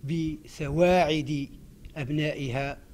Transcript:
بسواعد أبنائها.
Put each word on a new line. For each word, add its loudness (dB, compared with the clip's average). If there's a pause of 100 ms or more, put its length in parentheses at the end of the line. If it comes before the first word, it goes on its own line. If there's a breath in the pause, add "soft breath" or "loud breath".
بسواعد 0 (480)
أبنائها. -4 (140)